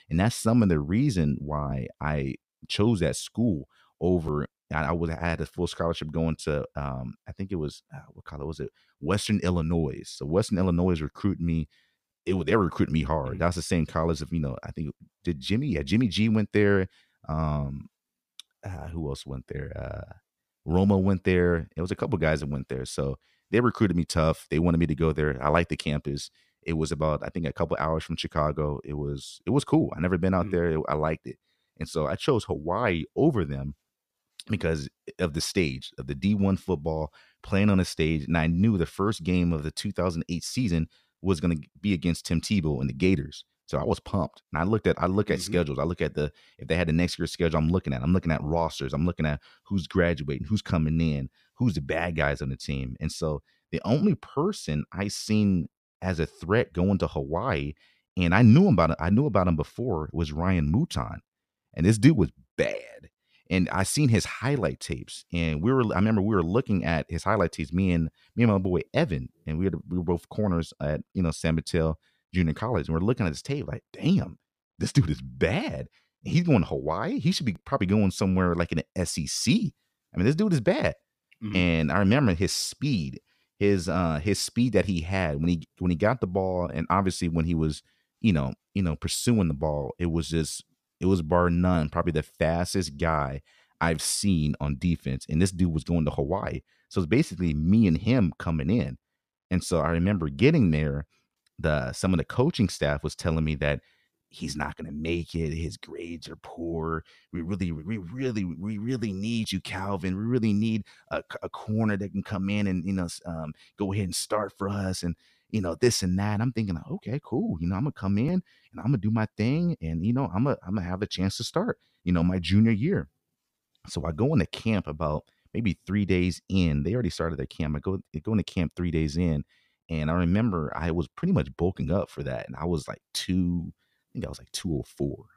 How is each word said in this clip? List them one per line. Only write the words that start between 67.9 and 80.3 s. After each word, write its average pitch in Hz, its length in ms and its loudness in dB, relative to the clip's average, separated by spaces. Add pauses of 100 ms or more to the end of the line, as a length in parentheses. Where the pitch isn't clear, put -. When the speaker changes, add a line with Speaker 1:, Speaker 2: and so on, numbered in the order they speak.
Speaker 1:
and, 82 180 2 (260)
me 117 80 4
and 110 80 6
my 98 60 4
boy 92 220 0 (140)
Evan, 85 360 -2 (160)
and 78 120 -2
we 92 60 0
had, 90 100 0 (140)
we 87 100 -4
were 87 60 -2
both 85 240 -2
corners 87 520 -2
at, 73 200 -2 (140)
you 92 80 0
know, 82 80 2
San 80 240 0
Mateo 80 420 0 (380)
Junior 85 180 2
College, 104 360 -2
and 80 60 0
we're 82 60 0
looking 110 240 0
at 82 80 0
his - 80 -10
tape 139 260 -6
like, - 160 -10 (120)
"Damn, 147 440 0 (400)
this - 140 -4
dude 87 160 4
is 69 140 -4
bad. 82 640 -4 (360)
And - 100 -2
he's 170 80 4
going 147 180 6
to 73 80 2
Hawaii? 85 500 -2
He 170 140 2
should - 140 -4
be 95 180 -2
probably 135 220 0
going 101 240 4
somewhere 92 440 2
like 87 160 -2
in 82 80 -6
the - 160 -4
S 90 220 -2
E 76 100 -4
C. 180 460 0 (400)
I - 60 -4
mean, 92 80 2
this 143 80 4